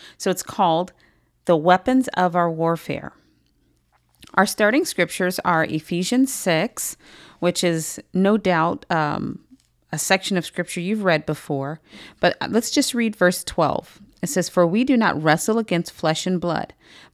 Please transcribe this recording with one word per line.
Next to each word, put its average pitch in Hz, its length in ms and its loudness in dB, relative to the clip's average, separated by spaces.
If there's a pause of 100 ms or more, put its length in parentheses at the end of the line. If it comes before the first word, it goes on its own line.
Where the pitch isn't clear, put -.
(180)
So - 140 -2
it's - 100 -4
called 175 500 0 (540)
The 175 100 4
Weapons 185 600 4
of 180 200 0
Our 170 140 2
Warfare. 160 640 -4 (1200)
Our 190 140 4
starting 220 380 2
scriptures 180 600 -2
are 160 200 2
Ephesians 185 680 0
six, - 640 -2 (400)
which 175 260 0
is 165 360 -2 (120)
no 190 260 4
doubt, 175 520 0
um, 156 520 -4 (500)
a 156 80 -6
section 190 360 0
of 170 120 -2
scripture - 340 -8
you've 208 220 -2
read 160 240 2
before, 147 520 -6 (400)
but 175 160 2 (140)
let's 233 220 0
just - 240 0
read 226 200 -2
verse 180 280 2
twelve. - 580 -4 (180)
It 180 100 -4
says, 175 200 -2
"For 175 160 4
we 196 180 2
do 269 140 2
not 180 240 2
wrestle 165 380 2
against 175 340 -2
flesh - 320 -2
and 185 160 -2
blood, - 320 -4 (400)